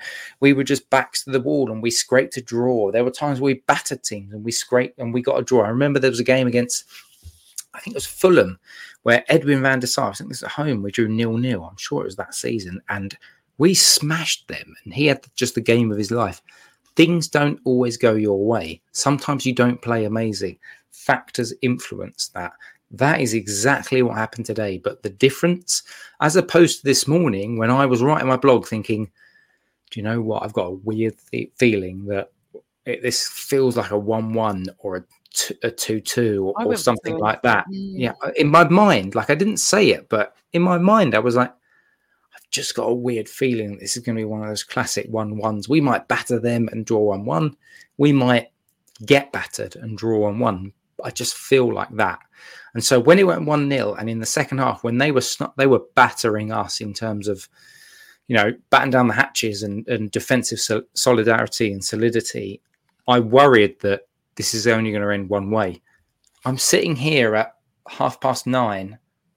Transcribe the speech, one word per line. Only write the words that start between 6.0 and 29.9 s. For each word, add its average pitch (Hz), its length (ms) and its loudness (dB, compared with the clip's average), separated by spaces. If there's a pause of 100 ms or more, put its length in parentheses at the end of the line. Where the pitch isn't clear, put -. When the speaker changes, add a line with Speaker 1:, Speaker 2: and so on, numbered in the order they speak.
Speaker 1:
was 117 80 -4
a 120 40 -2
game 131 220 2
against, 120 380 -2 (920)
I - 60 -16
think 220 140 -14
it - 20 -8
was 139 100 -8
Fulham, 127 540 2 (420)
where 117 240 2
Edwin 143 360 2
van 131 180 2
der 123 80 -4
Sar, 120 220 -2
I - 20 -14
think - 180 -14
this 131 80 -12
is - 60 -14
at - 80 -12
home, 147 280 -4
we 101 120 -6
drew 117 160 0
nil-nil. 113 560 -2
I'm 92 120 -18
sure - 260 -6
it - 40 -6
was 95 100 -10
that - 200 -12
season. 98 520 -6
And 98 300 -8 (400)
we 180 160 4
smashed - 720 0
them. - 380 -14
And 101 100 -16
he 143 120 0
had 139 280 2
just - 220 -4
the 117 40 -2
game 117 300 2
of 104 80 -2
his 104 140 -4
life. 113 280 -4 (540)
Things 165 320 4
don't 147 380 0
always 123 320 0
go 113 180 4
your 104 300 0
way. 92 360 -2 (120)
Sometimes 139 520 -2
you 127 80 0
don't 123 300 0
play 117 220 -2
amazing. 107 540 -4 (340)
Factors - 600 -2 (100)
influence - 640 -6
that. 87 240 -10 (400)
That 139 280 2
is 113 140 0
exactly 113 680 0
what 117 140 0
happened 110 300 -6
today. 101 320 -6
But - 240 -8
the 104 80 -6
difference, 151 720 0 (380)
as 156 160 2
opposed 170 420 4
to - 60 -20
this 135 240 0
morning, 120 500 0
when 113 100 2
I 131 160 4
was 123 160 2
writing 135 280 2
my 131 80 4
blog 127 280 4
thinking, 110 460 -6 (800)